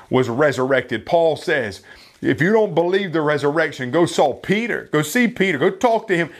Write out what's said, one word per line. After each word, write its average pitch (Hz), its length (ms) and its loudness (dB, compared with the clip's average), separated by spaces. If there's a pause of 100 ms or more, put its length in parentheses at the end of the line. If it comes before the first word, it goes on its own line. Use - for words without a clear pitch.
(120)
was 127 180 2
resurrected. 127 800 0
Paul 165 280 2
says, 123 460 -4 (400)
if 139 200 0
you 180 100 2
don't 214 240 2
believe 180 380 0
the 160 80 0
resurrection, 147 720 -2
go 165 140 4
saw 151 280 0
Peter. 202 580 -4
Go 151 100 2
see 233 260 2
Peter. 190 300 0
Go 160 120 2
talk 220 380 0
to 185 100 0
him. 165 220 -2